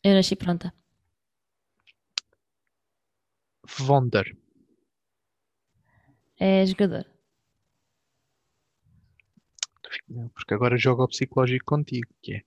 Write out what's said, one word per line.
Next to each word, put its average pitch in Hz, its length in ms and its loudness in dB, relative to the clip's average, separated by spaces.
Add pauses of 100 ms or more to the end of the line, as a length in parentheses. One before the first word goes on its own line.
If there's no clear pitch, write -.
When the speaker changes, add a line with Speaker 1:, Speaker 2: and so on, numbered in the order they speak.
Speaker 1:
Eu 196 100 6
nasci 190 220 2
pronta. 175 360 -6 (3000)
Speaker 2:
Vonder. 131 720 0 (2000)
Speaker 1:
É 190 280 4
jogador. 190 400 -2 (3000)
Speaker 2:
Não, 117 220 -14
porque - 240 -8
agora 123 220 2
jogo 123 260 2
ao 127 60 2
psicológico 127 560 -2
contigo, 147 440 -2 (140)
que - 120 -12
é 107 120 -12